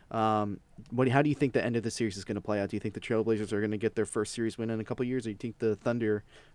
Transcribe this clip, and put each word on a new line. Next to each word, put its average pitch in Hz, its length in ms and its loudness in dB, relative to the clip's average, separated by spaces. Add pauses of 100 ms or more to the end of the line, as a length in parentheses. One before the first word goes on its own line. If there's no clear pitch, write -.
(100)
um, 107 500 0 (300)
what, 123 180 2
how 135 140 6
do 151 80 2
you 143 40 2
think 135 200 0
the 107 100 4
end 117 120 0
of 113 60 2
the 113 80 -2
series 107 280 -2
is 95 60 -10
gonna 104 180 -4
play 104 180 0
out? 98 80 0
Do - 80 -6
you 101 40 -2
think 107 120 -4
the 110 80 -8
Trailblazers 110 540 0
are 101 80 2
gonna 107 160 0
get 107 160 0
their 110 100 2
first 107 300 -2
series 113 240 -2
win 113 100 -2
in 113 120 -2
a 107 40 -4
couple 123 220 -2
years, 127 180 -2
or 117 40 -4
do - 20 -4
you 101 80 -6
think 117 220 -8
the 110 160 2
Thunder 113 460 0 (320)